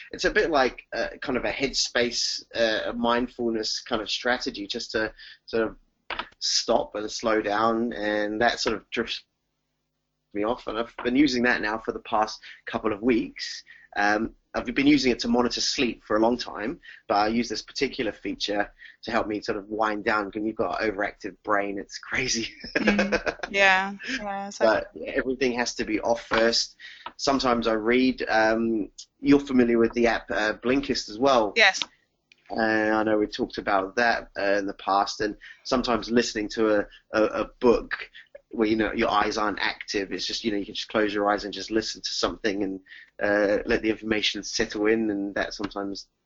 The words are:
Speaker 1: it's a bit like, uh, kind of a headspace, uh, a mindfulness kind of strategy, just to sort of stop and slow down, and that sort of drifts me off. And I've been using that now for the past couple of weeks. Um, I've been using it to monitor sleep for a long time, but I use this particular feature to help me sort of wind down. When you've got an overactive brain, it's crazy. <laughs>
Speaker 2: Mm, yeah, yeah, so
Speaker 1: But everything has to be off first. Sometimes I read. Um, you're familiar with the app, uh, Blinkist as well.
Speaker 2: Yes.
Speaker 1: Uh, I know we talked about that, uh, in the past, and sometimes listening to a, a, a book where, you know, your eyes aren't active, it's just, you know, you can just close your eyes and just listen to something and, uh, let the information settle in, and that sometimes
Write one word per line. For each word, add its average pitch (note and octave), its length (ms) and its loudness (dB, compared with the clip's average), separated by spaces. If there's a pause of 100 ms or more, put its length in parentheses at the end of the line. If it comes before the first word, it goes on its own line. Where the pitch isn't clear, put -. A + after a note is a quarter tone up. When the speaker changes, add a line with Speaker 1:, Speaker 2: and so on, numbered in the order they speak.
(120)
Speaker 1:
it's - 140 -6
a E3 60 4
bit F3 180 2
like, C3+ 460 0
uh, A2+ 140 -4 (120)
kind B2+ 160 -2
of A2+ 80 -2
a G#2 60 -2
headspace, - 920 -2 (140)
uh, A2 340 0
a A2 40 -6
mindfulness A#2 880 0
kind A2 200 -4
of G2 80 -8
strategy, B2 560 -2
just - 260 -8
to A2 220 -2 (320)
sort A2+ 220 0
of G2 80 -10 (640)
stop - 560 0
and G#2+ 160 -6
slow A2 300 2
down, A2+ 520 2
and G#2 480 -2
that - 180 2
sort A2+ 160 -2
of - 140 -14
drifts - 340 -6 (1080)
me G2+ 100 -2
off. A#2+ 240 -2
And A2 100 -6
I've A#2 160 -6 (100)
been B2 120 0
using C3 280 4
that A#2 180 2
now G#2+ 180 -2
for A2+ 120 -6
the G#2+ 80 -8
past A2 400 -2 (260)
couple A2 280 -2
of G2 80 -6
weeks. - 640 -2 (320)
Um, G#2+ 360 2 (240)
I've A#2 180 -2
been C#3 140 4
using C3 240 6
it A2 80 0
to B2 80 -4
monitor A#2+ 340 2
sleep - 440 -2
for G#2+ 120 0
a - 20 4
long A#2 180 4
time, G#2+ 420 -8 (280)
but G#2+ 80 4
I G#2+ 120 4
use A#2 220 0
this G#2+ 120 -4
particular B2 500 -4
feature G2+ 600 -4 (320)
to A2+ 80 -6
help G#2 160 0
me G#2 140 -4
sort G#2+ 180 -4
of G2 100 -12
wind G#2+ 360 -2
down. G#2+ 280 0
When G#2+ 120 -4
you've A2 100 -2
got F#2+ 260 -2
an G#2+ 100 0
overactive G2 520 -6
brain, G2+ 360 0
it's - 200 -12
crazy. A#2+ 500 -4 (260)
<laughs> - 40 -
Speaker 2:
Mm, G3+ 400 2 (300)
yeah, G3 440 2 (260)
yeah, G3+ 300 -8
so - 160 0
Speaker 1:
But G#2 260 2 (160)
everything C3 520 -2
has A#2+ 160 -2
to A2+ 100 -4
be G#2+ 140 -2
off A#2 280 0
first. A2+ 480 2 (420)
Sometimes B2+ 500 2
I A2+ 60 2
read. B2 540 2
Um, A2 640 2 (300)
you're C#3+ 200 6
familiar B2 380 4
with A#2 160 4
the A#2 140 4
app, - 240 0
uh, G#2+ 220 0
Blinkist B2+ 560 0
as G#2+ 100 -12
well. B2 360 4
Speaker 2:
Yes. G#3 260 6 (720)
Speaker 1:
Uh, A2+ 100 0
I A2 420 4
know G#2+ 140 2
we G#2+ 100 2
talked - 320 -6
about G2 380 0
that, A#2 320 0 (100)
uh, G2+ 180 2
in G2 80 -2
the G2 80 -6
past, G2+ 480 0
and G#2 140 -2 (300)
sometimes A#2+ 440 0
listening A#2 400 0
to G#2+ 300 2
a, G2 60 -2 (280)
a, A2 100 4 (180)
a - 40 -2 (140)
book A2 340 4 (560)
where, A2 180 2
you A2 80 4
know, A2 180 0
your A2+ 180 0
eyes G#2+ 260 2
aren't G#2 240 -2
active, G2+ 500 -4
it's F#2 140 -6
just, - 180 -6
you A2+ 80 0
know, G2+ 60 -2
you F#2+ 80 -4
can G2+ 80 -14
just - 140 -8
close G#2+ 260 0
your G2+ 160 0
eyes G2+ 160 0
and F#2 80 -6
just F#2+ 160 -10
listen G#2+ 320 -2
to - 80 -8
something G2+ 540 -2
and, F#2+ 160 -4 (420)
uh, G#2 440 2
let G#2+ 180 0
the A2 60 2
information G#2+ 540 -2
settle G#2+ 440 -2
in, A2 240 2
and G2+ 240 -4
that F#2+ 180 -2
sometimes G2 540 -8 (180)